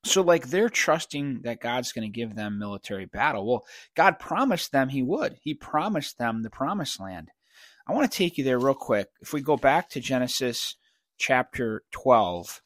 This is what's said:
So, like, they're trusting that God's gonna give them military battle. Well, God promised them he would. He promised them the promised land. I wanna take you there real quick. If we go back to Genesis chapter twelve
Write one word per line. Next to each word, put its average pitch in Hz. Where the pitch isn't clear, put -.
So, -
like, 170
they're 196
trusting 143
that 117
God's 123
gonna 110
give 110
them 104
military 101
battle. 107
Well, 123
God 180
promised 208
them 135
he 135
would. 147
He 151
promised 160
them 117
the 110
promised 170
land. 90
I 135
wanna 269
take -
you 143
there 127
real 135
quick. 104
If -
we 147
go 139
back 143
to 135
Genesis 123
chapter 123
twelve 90